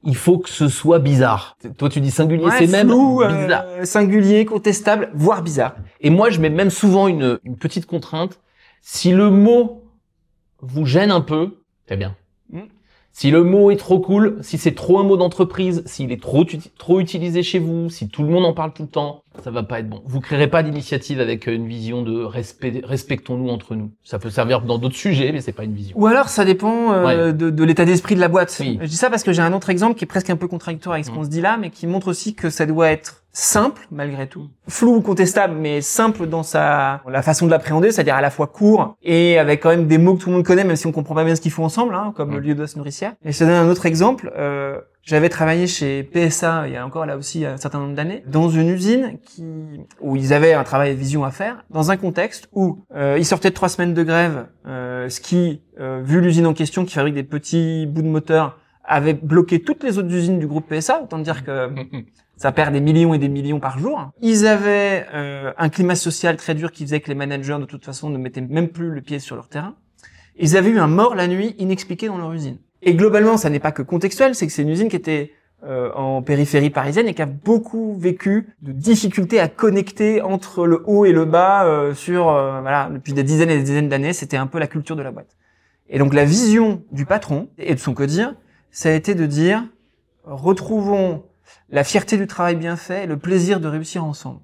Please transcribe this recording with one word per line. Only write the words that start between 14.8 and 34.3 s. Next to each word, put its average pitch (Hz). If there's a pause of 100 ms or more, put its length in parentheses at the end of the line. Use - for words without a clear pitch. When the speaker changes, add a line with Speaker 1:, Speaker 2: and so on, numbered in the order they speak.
Speaker 1:
un 202
mot 196
d'entreprise, 180
s'il 127
est 117
trop 135
uti-, 165
trop 185
utilisé 175
chez 180
vous, 170
si 139
tout -
le 147
monde 175
en 165
parle 160
tout 156
le 143
temps, 147 (200)
ça 127
va 117
pas 113
être 110
bon. 107
Vous 131
créerez 147
pas 170
d'initiative 147
avec, 117
euh, 117
une 113
vision 117
de 113
respect-, 120
respectons-nous 127
entre 117
nous. 107 (120)
Ça -
peut 113
servir 120
dans 120
d'autres 131
sujets, 143
mais 151
c'est 127
pas 110
une 110
vision. 101
Speaker 2:
Ou 208
alors, 247
ça 202
dépend, 214
euh, 185
Speaker 1:
Ouais. 170
Speaker 2:
de, 160
de 156
l'état 160
d'esprit 180
de 185
la 180
boîte. 175
Speaker 1:
Oui. 127
Speaker 2:
Je 160
dis 151
ça 254
parce 247
que 190
j'ai 170
un 170
autre 196
exemple 214
qui 185
est 160
presque 185
un 180
peu 180
contradictoire 170
avec 151
ce 123
Speaker 1:
Mm. 113
Speaker 2:
qu'on 156
se 147
dit 160
là, 214
mais 180
qui -
montre 190
aussi 196
que 170
ça 160
doit 160
être -
simple, -
malgré 143
tout. 147 (200)